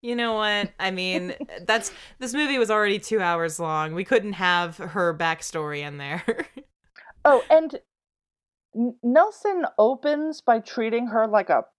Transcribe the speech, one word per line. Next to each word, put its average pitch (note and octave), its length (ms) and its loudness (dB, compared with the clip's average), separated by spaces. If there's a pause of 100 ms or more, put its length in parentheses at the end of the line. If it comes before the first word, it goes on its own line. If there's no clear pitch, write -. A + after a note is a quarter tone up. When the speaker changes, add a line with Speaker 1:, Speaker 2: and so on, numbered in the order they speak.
Speaker 1:
You A#3+ 160 -4
know A#3 180 -2
what? G#3 460 -2
I F#3+ 100 -2
mean, F#3 440 -4 (140)
Speaker 2:
<laughs> C3+ 160 -16
Speaker 1:
that's, A3 280 0 (260)
this B3 160 -8
movie C#4+ 240 0
was A3 140 2
already G#3 260 2
two A3 220 -2
hours E3+ 400 -2
long. D#3 340 -4
We F3+ 100 -4
couldn't G#3 280 2
have F3 460 0
her E3+ 380 -2
backstory D#3+ 720 -4
in C#3+ 120 -12
there. C#3+ 260 -8 (280)
<laughs> - 40 -20 (680)
Speaker 2:
Oh, C#4 240 8
and D#4+ 300 4 (960)
N-, A#3 300 -2
Nelson F4+ 600 2 (140)
opens D4 600 0
by A#3 180 4
treating A#3 480 -4
her A3 220 0
like G#3 220 2
a B2+ 160 2 (120)